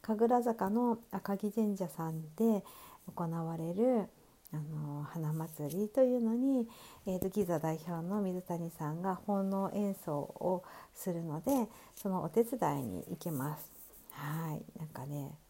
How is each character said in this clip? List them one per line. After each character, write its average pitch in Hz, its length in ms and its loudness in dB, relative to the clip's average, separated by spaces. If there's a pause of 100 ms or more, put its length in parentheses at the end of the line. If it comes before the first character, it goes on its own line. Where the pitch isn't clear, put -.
神 226 260 4
楽 240 160 6
坂 226 260 2
の 233 300 4 (120)
赤 196 260 -2
城 208 140 -2
神 208 260 2
社 180 120 -2
さ 165 200 -4
ん 160 260 -6
で 220 280 4 (500)
行 170 160 -2
わ 165 280 -2
れ 165 160 -4
る、 233 340 4 (460)
あ 151 40 -4
の、 147 460 -4
花 156 300 -2
祭 156 360 -4
り 202 200 0
と 262 140 6
い 247 140 6
う 233 40 2
の 226 140 4
に、 247 320 4 (380)
え 185 120 -2
ー - 20 -2
と、 190 100 2
ギ 202 160 2
ザ 170 140 2
代 160 160 0
表 165 320 -6
の 208 140 0
水 185 200 -2
谷 170 300 -4
さ 151 200 -4
ん 165 100 -4
が 190 140 0
奉 196 280 0
納 196 300 0
演 202 220 0
奏 151 220 -2
を 180 460 -2 (300)
す - 180 -4
る 165 120 -2
の 160 180 -2
で、 254 260 2 (280)
そ - 140 -4
の 180 140 0
お 160 60 -2
手 233 140 6
伝 151 400 0
い 117 40 -4
に 92 220 -4
行 175 80 -4
き 175 140 -6
ま 147 260 -2
す。 - 140 -16 (400)
は 151 420 -4
い、 - 100 -6 (140)
な 156 80 -6
ん - 40 -12
か 123 160 -10
ね 143 260 -6 (180)